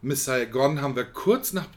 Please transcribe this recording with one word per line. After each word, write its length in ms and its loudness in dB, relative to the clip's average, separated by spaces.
Miss 220 -2
Saigon 580 2
haben 120 -2
wir 100 0
kurz 480 0
nach 120 -4